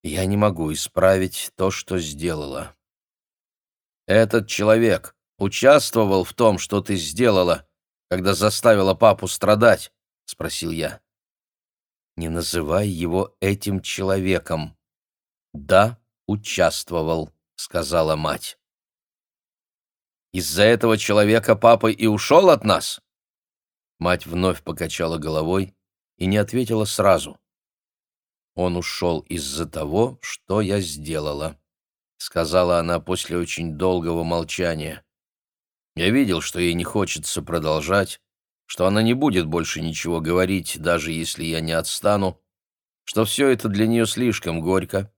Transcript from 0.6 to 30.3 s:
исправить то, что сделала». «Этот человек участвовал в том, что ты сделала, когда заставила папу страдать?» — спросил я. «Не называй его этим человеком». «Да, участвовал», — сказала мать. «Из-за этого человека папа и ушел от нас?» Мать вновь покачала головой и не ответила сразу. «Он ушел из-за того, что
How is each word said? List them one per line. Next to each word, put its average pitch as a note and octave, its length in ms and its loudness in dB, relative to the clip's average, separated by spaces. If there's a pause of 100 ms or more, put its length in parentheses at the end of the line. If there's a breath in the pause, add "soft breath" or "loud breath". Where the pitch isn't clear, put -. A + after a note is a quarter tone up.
исправить F#2+ 800 0
то, F#2+ 160 0
что - 280 -6
сделала». D2+ 760 -8 (1300)
«Этот G#2+ 420 2
человек G#2+ 680 2 (220)
участвовал G#2 840 4
в - 100 -10
том, A2 240 4
что G2+ 240 -4
ты G2+ 140 -4
сделала, F2 720 0 (420)
когда F#2 240 0
заставила G2+ 600 4
папу G2 340 4
страдать?» — G#2 640 4 (340)
спросил E2 460 -10
я. D#2+ 300 -6 (1120)
«Не E2 140 -8
называй E2+ 580 -2
его F2 520 -4
этим G2 420 -2
человеком». F#2 960 -4 (760)
«Да, F#2+ 460 2 (260)
участвовал», — E2 1040 -2 (240)
сказала D#2 600 -2
мать. D2+ 420 -6 (1800)
«Из-за F2 300 0
этого A2 340 4
человека G#2+ 580 4
папа A2+ 320 6
и A2 180 0
ушел C#3+ 440 6
от C3 140 4
нас?» - 380 0 (1000)
Мать F2+ 280 0
вновь F2+ 340 0
покачала E2 560 -4
головой D#2+ 580 -2 (420)
и F#2 100 -4
не G2+ 100 2
ответила A2 480 -2
сразу. F#2 540 0 (1160)
«Он F2+ 220 -2
ушел E2+ 440 -4
из-за D2+ 460 -8
того, F#2+ 540 -2
что - 400 -6